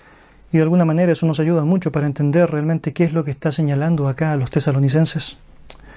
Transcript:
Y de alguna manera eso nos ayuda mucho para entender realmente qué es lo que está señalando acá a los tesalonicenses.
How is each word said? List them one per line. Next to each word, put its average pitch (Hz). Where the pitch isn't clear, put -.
Y 165
de 160
alguna 170
manera 165
eso 165
nos 156
ayuda 160
mucho 175
para 147
entender 147
realmente 156
qué 170
es 151
lo 160
que 143
está 156
señalando 147
acá 156
a 147
los 131
tesalonicenses. 143